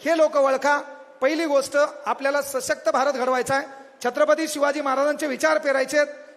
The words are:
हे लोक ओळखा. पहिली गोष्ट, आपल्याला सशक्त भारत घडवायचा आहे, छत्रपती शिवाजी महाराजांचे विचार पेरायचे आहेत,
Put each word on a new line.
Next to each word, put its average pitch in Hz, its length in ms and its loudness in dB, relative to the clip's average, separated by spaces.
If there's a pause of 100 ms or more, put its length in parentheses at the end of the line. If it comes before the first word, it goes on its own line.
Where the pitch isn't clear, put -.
हे 320 160 0
लोक 311 200 2
ओळखा. 269 440 2 (400)
पहिली 311 260 0
गोष्ट, 277 300 0 (300)
आपल्याला 277 360 -2
सशक्त 277 460 -4
भारत 277 240 2
घडवायचा 254 420 0
आहे, 277 120 0 (380)
छत्रपती 302 440 2
शिवाजी 285 320 -2
महाराजांचे 285 460 0
विचार 302 320 0
पेरायचे 277 400 0
आहेत, 285 100 2 (280)